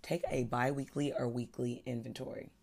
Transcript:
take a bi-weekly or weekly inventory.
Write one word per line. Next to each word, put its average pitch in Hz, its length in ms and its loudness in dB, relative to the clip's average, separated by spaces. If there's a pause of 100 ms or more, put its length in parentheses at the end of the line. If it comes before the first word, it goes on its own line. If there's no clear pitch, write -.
take 170 280 0
a 131 140 4
bi-weekly 135 680 2
or 123 160 2
weekly 120 560 -2
inventory. 117 640 -4 (140)